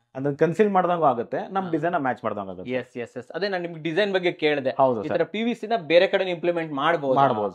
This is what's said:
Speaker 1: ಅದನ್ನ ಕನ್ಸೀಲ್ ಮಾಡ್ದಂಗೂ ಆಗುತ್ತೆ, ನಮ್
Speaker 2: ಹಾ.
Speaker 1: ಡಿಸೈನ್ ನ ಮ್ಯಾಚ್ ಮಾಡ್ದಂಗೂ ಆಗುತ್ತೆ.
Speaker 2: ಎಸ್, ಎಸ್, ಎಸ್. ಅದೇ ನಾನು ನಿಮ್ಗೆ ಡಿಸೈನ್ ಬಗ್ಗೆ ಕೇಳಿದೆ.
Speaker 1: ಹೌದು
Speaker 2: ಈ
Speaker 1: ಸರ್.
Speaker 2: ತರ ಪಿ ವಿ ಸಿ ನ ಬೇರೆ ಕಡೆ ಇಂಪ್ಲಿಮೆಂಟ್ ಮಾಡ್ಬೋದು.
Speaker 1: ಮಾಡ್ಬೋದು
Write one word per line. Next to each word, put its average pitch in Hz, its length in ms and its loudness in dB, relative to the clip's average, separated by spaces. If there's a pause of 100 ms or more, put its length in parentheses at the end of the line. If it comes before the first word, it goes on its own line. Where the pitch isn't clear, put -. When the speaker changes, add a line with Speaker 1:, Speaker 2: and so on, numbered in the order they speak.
(160)
Speaker 1:
ಅದನ್ನ 139 200 -2
ಕನ್ಸೀಲ್ 160 340 2
ಮಾಡ್ದಂಗೂ 180 360 2
ಆಗುತ್ತೆ, 131 480 -2
ನಮ್ 190 120 -2
Speaker 2:
ಹಾ. 180 60 -8
Speaker 1:
ಡಿಸೈನ್ 160 220 0
ನ 180 40 0
ಮ್ಯಾಚ್ 127 260 -2
ಮಾಡ್ದಂಗೂ 101 280 -4
ಆಗುತ್ತೆ. 95 200 -10
Speaker 2:
ಎಸ್, 123 260 -6
ಎಸ್, 117 200 -10
ಎಸ್. 120 140 -12
ಅದೇ 175 160 -4
ನಾನು 185 140 -4
ನಿಮ್ಗೆ 170 200 -8
ಡಿಸೈನ್ 175 320 0
ಬಗ್ಗೆ 175 180 0
ಕೇಳಿದೆ. 147 380 0
Speaker 1:
ಹೌದು 123 340 2
Speaker 2:
ಈ 156 40 -6
Speaker 1:
ಸರ್. - 100 0
Speaker 2:
ತರ - 60 2
ಪಿ 214 200 -4
ವಿ 233 100 0
ಸಿ 226 140 -10
ನ 220 60 -2 (180)
ಬೇರೆ 175 160 6
ಕಡೆ 190 240 2
ಇಂಪ್ಲಿಮೆಂಟ್ 165 420 -2
ಮಾಡ್ಬೋದು. 143 420 2
Speaker 1:
ಮಾಡ್ಬೋದು 113 400 4